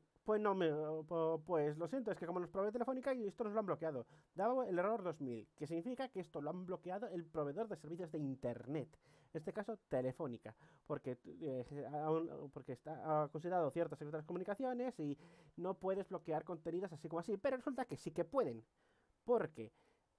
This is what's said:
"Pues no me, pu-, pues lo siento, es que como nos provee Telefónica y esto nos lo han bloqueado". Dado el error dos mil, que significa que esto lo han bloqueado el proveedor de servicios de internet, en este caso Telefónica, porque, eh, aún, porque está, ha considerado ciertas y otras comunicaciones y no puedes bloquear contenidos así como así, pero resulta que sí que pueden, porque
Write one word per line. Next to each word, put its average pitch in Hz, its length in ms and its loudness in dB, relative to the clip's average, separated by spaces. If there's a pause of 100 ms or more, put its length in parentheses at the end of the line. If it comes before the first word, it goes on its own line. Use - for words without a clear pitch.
(220)
"Pues 214 160 4
no 208 160 6
me, 175 160 6
pu-, 156 760 2
pues 151 340 4
lo 165 100 -2
siento, 226 240 0
es - 60 -2
que 170 80 -4
como 180 120 0
nos 175 120 -2
provee 196 200 2
Telefónica 254 440 0
y 233 120 -2
esto 202 160 -4
nos 208 120 -2
lo 220 60 4
han 208 60 0
bloqueado". 151 400 0 (280)
Dado 240 300 2
el 185 140 2
error 202 240 2
dos 160 180 -2
mil, 117 360 -4
que 147 100 -6
significa 240 420 -2
que 190 120 -6
esto 156 220 -6
lo 147 80 -2
han 180 160 -4
bloqueado 185 420 -4
el 170 160 -4
proveedor 160 440 -2
de 196 80 -4
servicios 160 360 -6
de 165 60 -2
internet, 131 800 -2 (360)
en 160 60 -4
este 156 160 -6
caso 214 240 -4 (100)
Telefónica, 127 640 -2 (320)
porque, 139 320 -4 (220)
eh, 135 480 -4 (160)
aún, 156 480 0
porque 135 200 -8
está, 151 500 0
ha 147 60 2
considerado 165 420 2
ciertas 170 320 0
y - 20 -6
otras 156 220 -4
comunicaciones 240 760 -2
y 143 180 -2 (380)
no 185 180 -2
puedes 190 360 0
bloquear 160 340 -2
contenidos 175 480 -4
así 160 160 -10
como 165 120 0
así, 202 180 0
pero 254 180 2
resulta 254 300 -2
que 135 100 -8
sí - 160 -6
que 170 140 2
pueden, 120 360 2 (640)
porque 180 480 2 (460)